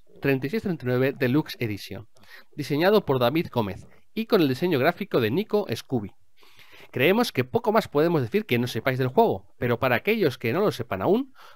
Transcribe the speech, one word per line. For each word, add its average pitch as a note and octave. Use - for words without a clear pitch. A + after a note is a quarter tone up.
treinta C#3
y C#3
seis A3
treinta E3+
y B2
nueve B2+
Deluxe C3+
Edition, G#2
diseñado E3+
por C3
David C3+
Gómez G#2
y A3
con G3
el C#3+
diseño D3+
gráfico D#3
de G#2+
Nico G#3
Scooby. G#2+
Creemos F#3+
que B2
poco A3
más G#3+
podemos D#3
decir F#3+
que A#2+
no B2
sepáis B2+
del C3
juego, B2+
pero A#2+
para B2+
aquellos G3
que A2+
no E3+
lo G#3
sepan G2
aún, G#3